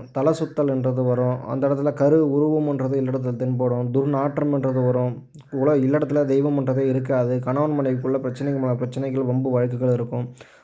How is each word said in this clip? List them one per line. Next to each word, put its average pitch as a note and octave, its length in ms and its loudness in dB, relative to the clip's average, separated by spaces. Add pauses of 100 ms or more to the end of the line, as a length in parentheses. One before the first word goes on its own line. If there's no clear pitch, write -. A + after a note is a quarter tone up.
(120)
தலை C#3 200 2
சுத்தல்ன்றது C3+ 720 -2
வரும், B2 400 0
அந்த C3 200 -4
இடத்துல C#3 280 0
கரு C#3+ 340 4
உருவம்ன்றது C#3+ 680 0
இல்லறத்துல B2+ 400 -2
தென்படும், B2 540 0
துர்நாற்றம்ன்றது C#3 920 0
வரும், B2 300 2 (380)
உல-, C#3+ 280 2
இல்லறத்துல C#3+ 440 2
தெய்வம்ன்றதே C3+ 600 2
இருக்காது. B2+ 540 0
கணவன் D3 360 0
மனைவிக்குள்ள C3 420 0
பிரச்சனைகள் C3+ 440 -4
மேல B2+ 120 0
பிரச்சனைகள், C3 500 -4
வம்பு C3 260 0
வழக்குகள் B2 440 2
இருக்கும். A#2+ 320 -4 (380)